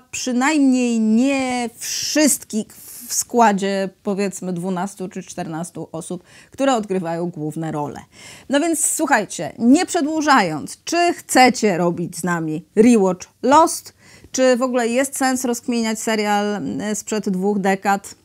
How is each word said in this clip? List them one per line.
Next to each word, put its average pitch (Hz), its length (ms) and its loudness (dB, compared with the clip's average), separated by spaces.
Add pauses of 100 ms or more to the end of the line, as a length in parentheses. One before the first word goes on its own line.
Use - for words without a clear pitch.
(100)
przynajmniej 254 920 2
nie 247 760 0
wszystkich - 880 -2 (420)
w - 60 -6
składzie, 196 760 2 (140)
powiedzmy, 185 500 -4
dwunastu 185 560 -6
czy 185 140 -12
czternastu 165 680 -10
osób, 170 320 -10 (260)
które 269 240 2
odgrywają 180 560 -2
główne 156 420 -6
role. 147 280 -6 (480)
No 277 120 0
więc 330 260 -2
słuchajcie, 220 720 -2
nie 277 280 6
przedłużając, 285 1000 0
czy 349 280 0
chcecie 226 680 2
robić 175 380 -2
z - 80 -8
nami 165 400 -4 (120)
rewatch 202 520 4 (140)
Lost? 311 520 2 (380)
Czy 254 240 4
w 233 60 -2
ogóle 240 260 0
jest 269 280 0
sens 262 280 0
rozkminiać 233 560 -2
serial, 208 600 0 (200)
e, 208 140 -4
sprzed 214 340 -4
dwóch 196 300 0
dekad? 196 560 -2 (100)